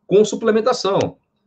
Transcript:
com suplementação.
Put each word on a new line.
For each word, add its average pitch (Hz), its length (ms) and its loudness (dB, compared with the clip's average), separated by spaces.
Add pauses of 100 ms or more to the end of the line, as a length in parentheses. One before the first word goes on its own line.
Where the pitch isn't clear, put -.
com 202 180 4
suplementação. 214 960 -2 (280)